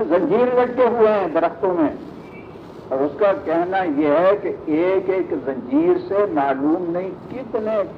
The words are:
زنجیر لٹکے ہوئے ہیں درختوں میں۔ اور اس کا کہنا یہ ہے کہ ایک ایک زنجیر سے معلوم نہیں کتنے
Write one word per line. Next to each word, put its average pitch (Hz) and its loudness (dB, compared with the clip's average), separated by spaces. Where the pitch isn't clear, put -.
زنجیر 247 2
لٹکے 247 4
ہوئے 220 4
ہیں 196 0
درختوں 170 0
میں۔ 160 2
اور 135 0
اس 147 0
کا 202 4
کہنا 175 0
یہ 151 0
ہے 165 4
کہ 175 -4
ایک 180 0
ایک 185 -2
زنجیر 131 0
سے 196 -2
معلوم 143 0
نہیں 180 -4
کتنے 220 -4